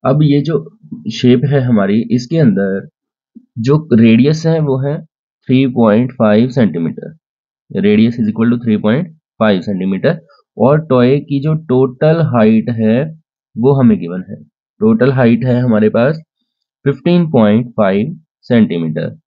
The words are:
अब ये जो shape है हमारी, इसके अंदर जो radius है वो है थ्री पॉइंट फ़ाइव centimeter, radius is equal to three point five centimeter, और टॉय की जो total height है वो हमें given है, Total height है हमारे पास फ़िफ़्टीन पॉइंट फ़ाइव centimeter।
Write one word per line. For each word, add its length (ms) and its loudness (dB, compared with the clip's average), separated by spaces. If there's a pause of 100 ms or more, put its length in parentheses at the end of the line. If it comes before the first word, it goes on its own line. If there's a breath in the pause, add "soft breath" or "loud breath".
अब 200 0
ये 180 2
जो 160 -4 (540)
shape 300 2 (100)
है 100 0
हमारी, 400 0 (100)
इसके 280 -2
अंदर 500 0 (720)
जो 180 0 (160)
radius 520 4
है 160 0
वो 180 -2
है 220 -4 (460)
थ्री 260 2
पॉइंट 400 2
फ़ाइव 360 2
centimeter, 680 -4 (560)
radius 440 2
is 140 -2
equal 220 -2
to 80 -2
three 200 -2
point 300 -2 (300)
five 240 0
centimeter, 560 -4 (380 soft breath)
और 300 2
टॉय 340 2
की 200 -4
जो 140 -2 (120)
total 600 0
height 440 2
है 460 -2 (380)
वो 180 2
हमें 260 2
given 300 -10
है, 140 -16 (380)
Total 320 2
height 320 2
है 160 0
हमारे 300 2
पास 280 0 (680)
फ़िफ़्टीन 460 0
पॉइंट 400 0
फ़ाइव 480 -2 (240)
centimeter। 840 -2